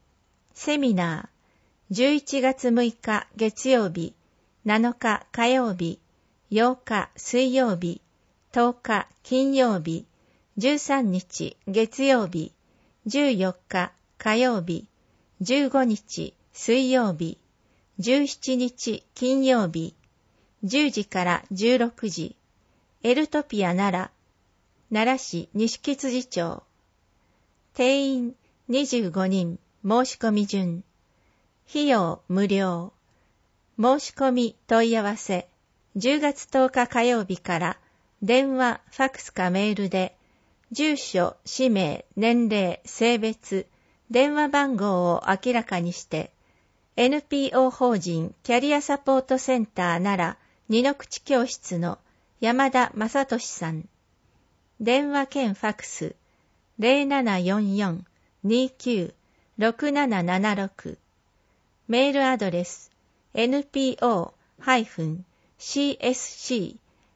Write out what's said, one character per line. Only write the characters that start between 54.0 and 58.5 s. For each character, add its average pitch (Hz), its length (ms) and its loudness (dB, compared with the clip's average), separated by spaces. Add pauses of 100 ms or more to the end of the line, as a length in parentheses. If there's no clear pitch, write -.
電 262 300 2
話 277 160 0
兼 269 280 -2
フ - 120 -6
ァ 214 40 0
ッ 208 40 -4
ク - 120 -16
ス、 - 280 -10 (640)
零 262 260 4
七 262 340 0
四 196 380 0
四 185 280 -4 (380)
二 247 280 2